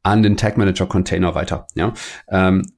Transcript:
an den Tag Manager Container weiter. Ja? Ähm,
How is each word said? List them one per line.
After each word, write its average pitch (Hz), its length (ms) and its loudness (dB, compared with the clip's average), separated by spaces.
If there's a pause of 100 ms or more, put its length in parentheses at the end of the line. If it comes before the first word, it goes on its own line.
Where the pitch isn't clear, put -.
an 107 220 4
den 104 140 4
Tag 107 200 -2
Manager 95 300 0
Container 90 480 0
weiter. 82 400 -6
Ja? 92 180 -2 (360)
Ähm, 95 340 2 (140)